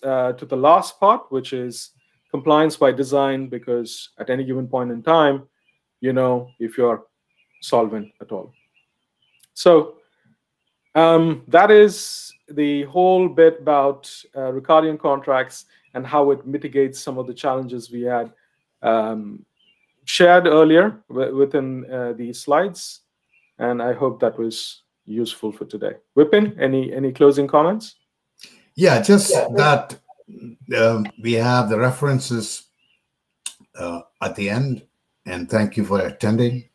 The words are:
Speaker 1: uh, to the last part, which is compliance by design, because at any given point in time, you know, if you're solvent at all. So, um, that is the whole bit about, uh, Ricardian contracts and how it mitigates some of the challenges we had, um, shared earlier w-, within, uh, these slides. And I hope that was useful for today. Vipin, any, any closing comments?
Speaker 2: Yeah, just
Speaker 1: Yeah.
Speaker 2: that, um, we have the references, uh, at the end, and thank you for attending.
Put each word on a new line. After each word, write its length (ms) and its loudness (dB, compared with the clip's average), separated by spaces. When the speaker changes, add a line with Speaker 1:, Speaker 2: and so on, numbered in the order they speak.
Speaker 1:
uh, 300 -2
to 120 -16
the 100 -6
last 440 2
part, 320 0
which 200 -8
is 380 -10
compliance 460 0
by 160 2
design, 560 -2
because 720 -8
at 120 -8
any 140 -4
given 240 -6
point 240 -4
in 100 -10
time, 460 2
you 120 -2
know, 360 -2
if 180 -8
you're 280 -2
solvent 600 -2
at 100 -20
all. 220 -12
So, 420 4
um, 540 2
that 240 6
is 600 4
the 360 -4
whole 440 2
bit 300 4
about, 500 -2
uh, 160 -6
Ricardian 440 2
contracts 680 -4
and 120 -10
how 240 2
it 160 -4
mitigates 540 -4
some 180 -10
of 80 -10
the 80 -12
challenges 560 -8
we 120 -10
had, 300 -6
um, 640 -4
shared 440 4
earlier 600 4
w-, 280 -6
within, 540 -2
uh, 220 -6
these 280 -12
slides. 640 -4
And 220 -4
I 120 -2
hope 260 -4
that 180 -2
was 460 -10
useful 460 -8
for 120 -16
today. 280 -8
Vipin, 440 2
any, 320 -2
any 200 -4
closing 340 4
comments? 480 0
Speaker 2:
Yeah, 260 2
just 300 4
Speaker 1:
Yeah. 240 2
Speaker 2:
that, 420 0
um, 300 2
we 120 -2
have 340 0
the 100 -2
references, 840 -4
uh, 220 -10
at 140 -8
the 160 -6
end, 320 -4
and 220 -10
thank 280 -2
you 80 -2
for 160 -2
attending. 760 -2